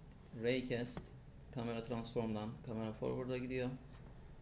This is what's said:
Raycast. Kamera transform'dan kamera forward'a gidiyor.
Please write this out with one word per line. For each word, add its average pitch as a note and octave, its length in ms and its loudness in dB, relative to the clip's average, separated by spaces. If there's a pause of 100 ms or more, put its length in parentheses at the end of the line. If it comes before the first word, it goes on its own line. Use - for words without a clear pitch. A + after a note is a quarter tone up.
(440)
Raycast. B2 580 4 (520)
Kamera A#2 300 0
transform'dan A2+ 680 2 (160)
kamera A2 280 0
forward'a B2+ 440 2
gidiyor. B2+ 320 2 (720)